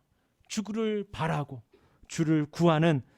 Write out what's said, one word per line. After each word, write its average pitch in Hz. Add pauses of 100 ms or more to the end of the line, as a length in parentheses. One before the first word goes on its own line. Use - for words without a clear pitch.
(480)
주를 214
바라고 147 (460)
주를 156
구하는 160 (160)